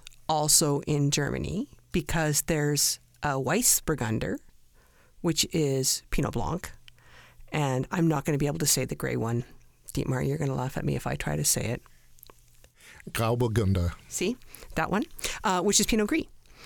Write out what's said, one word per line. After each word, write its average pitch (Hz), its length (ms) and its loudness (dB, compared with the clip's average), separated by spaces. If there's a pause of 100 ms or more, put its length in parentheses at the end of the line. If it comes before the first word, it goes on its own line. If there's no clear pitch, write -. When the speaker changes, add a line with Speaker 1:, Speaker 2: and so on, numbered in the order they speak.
(280)
Speaker 1:
also 151 540 4
in 143 300 2
Germany, 147 580 -2 (220)
because 156 520 0
there's 147 560 0 (240)
a 139 160 0
Weiss 165 420 2
Burgunder, 127 560 -2 (840)
which 165 300 0
is 135 600 0
Pinot - 220 2
Blanc, 135 380 -4 (800)
and 135 400 0
I'm 170 160 2
not 147 160 2
gonna 147 140 0
be 143 100 0
able 151 120 -2
to 147 80 0
say 131 180 2
the - 100 -6
gray 127 220 -4
one. 120 260 -2 (500)
Dietmar, 135 320 -2
you're 143 120 0
gonna 139 180 -2
laugh 131 220 -4
at 147 80 -4
me 147 100 0
if - 120 -4
I 131 80 -2
try 147 200 -4
to 151 80 -2
say - 200 0
it. 117 180 -4 (1300)
Speaker 2:
Grauburgunder. 110 840 2 (140)
Speaker 1:
See? 226 300 -2 (380)
That 160 160 0
one, 214 120 0 (400)
uh, 185 200 2
which 202 160 4
is 202 80 0
Pinot 214 200 2
Gris. 320 180 -2 (400)